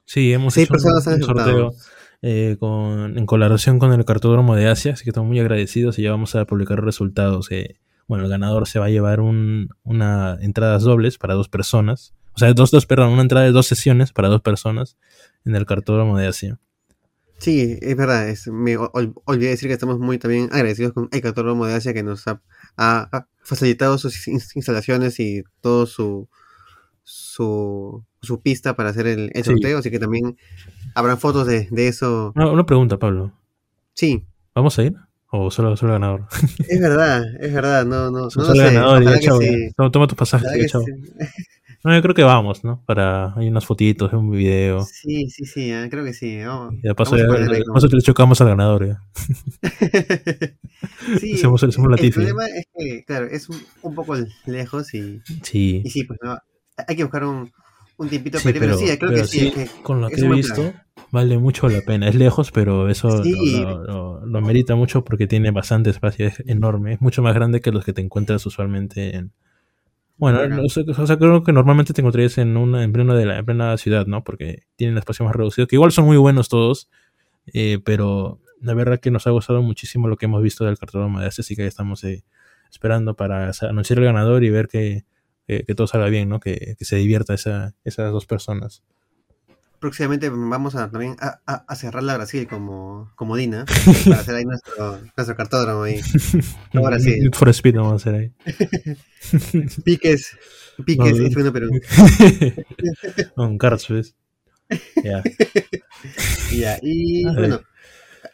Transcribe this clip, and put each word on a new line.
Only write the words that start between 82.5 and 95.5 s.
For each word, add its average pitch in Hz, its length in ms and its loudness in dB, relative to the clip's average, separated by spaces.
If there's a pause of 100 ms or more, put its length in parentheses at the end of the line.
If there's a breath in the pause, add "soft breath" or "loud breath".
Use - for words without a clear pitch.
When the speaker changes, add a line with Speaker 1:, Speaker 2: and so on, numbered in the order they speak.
Speaker 1:
esperando 110 460 -4
para 95 380 -6
sa-, 110 160 -8
anunciar 107 280 -2
el 123 60 2
ganador 117 400 2
y 110 60 2
ver 107 180 0
que, 104 360 -6 (440)
que, 104 160 -6
que 104 100 -6
todo 110 140 -2
salga 107 180 -2
bien, 104 220 -2
¿no? 104 100 -4
Que, - 400 -8
que - 60 -14
se - 100 -6
divierta 104 400 0
esa, 101 400 -6 (100)
esas 110 280 -6
dos 104 120 -6
personas. 104 600 -10 (960)
Speaker 2:
Próximamente 143 500 -4
vamos 127 460 -6
a, 110 140 -6
también 120 300 -10
a, 117 240 -10
a, 135 240 -10
a 147 80 -12
cerrar 123 280 -10
la 135 120 -4
Brasil 120 320 -8
como, 101 680 -14
como 113 200 -6
Dina, 120 300 -6
Speaker 1:
<laughs> - 420 6
Speaker 2:
para 180 120 6
hacer 120 160 -6
ahí 120 100 -4
nuestro, 107 520 -10 (160)
nuestro 113 220 -6
cartódromo 110 460 -2